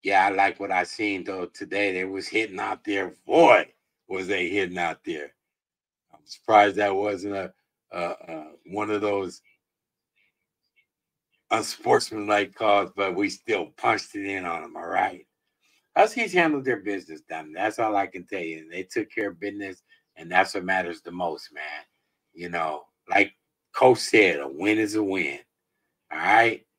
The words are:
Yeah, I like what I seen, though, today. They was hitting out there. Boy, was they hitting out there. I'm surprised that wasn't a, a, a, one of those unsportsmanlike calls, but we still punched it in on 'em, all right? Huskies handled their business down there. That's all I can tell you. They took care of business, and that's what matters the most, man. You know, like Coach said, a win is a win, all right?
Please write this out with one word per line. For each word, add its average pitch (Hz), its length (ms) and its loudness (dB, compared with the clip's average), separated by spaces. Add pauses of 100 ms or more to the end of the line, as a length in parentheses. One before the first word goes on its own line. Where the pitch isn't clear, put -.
Yeah, 95 240 4
I 101 40 2
like 98 280 2
what 98 140 -6
I 90 120 0
seen, 98 400 -4
though, 92 220 -6
today. 98 460 -4
They 92 120 -2
was 95 220 -8
hitting 104 320 -4
out 101 260 -6
there. 95 300 -2 (120)
Boy, 120 460 8 (360)
was 95 180 -6
they 90 220 -2
hitting 92 300 -2
out 82 260 -4
there. 76 280 -8 (800)
I'm - 120 -20
surprised 104 520 4
that 101 180 2
wasn't 101 420 -2
a, 92 160 -8 (400)
a, 90 80 -8
a, 151 460 -8 (200)
one 104 240 -4
of 104 100 0
those 98 420 -4 (2000)
unsportsmanlike 104 1040 0
calls, 101 420 4
but 98 180 -2
we 98 140 0
still 92 380 -4 (100)
punched 110 400 -2
it 98 100 -8
in 98 180 -6
on 82 200 -6
'em, 76 120 -18
all 82 100 -12
right? 95 400 -2 (720)
Huskies 214 360 2
handled 156 320 2
their 123 140 0
business 90 440 -8
down 78 300 -12
there. 90 120 -4
That's 107 140 -2
all 110 180 0
I 98 100 0
can 90 200 -14
tell 98 140 -8
you. 80 300 -10
They 90 140 -10
took 107 260 -6
care 104 200 -6
of 82 100 -18
business, 101 420 -10 (340)
and 85 140 -18
that's 90 240 0
what 92 100 -6
matters 90 380 -4
the 85 100 -14
most, 87 400 -8
man. - 320 -14 (480)
You 85 160 -12
know, 80 360 -4 (240)
like 98 260 2 (400)
Coach 127 240 6
said, 90 420 4
a 69 80 -8
win 95 300 0
is 104 160 0
a 107 80 0
win, 90 380 -2 (680)
all 78 80 -8
right? 107 480 2 (120)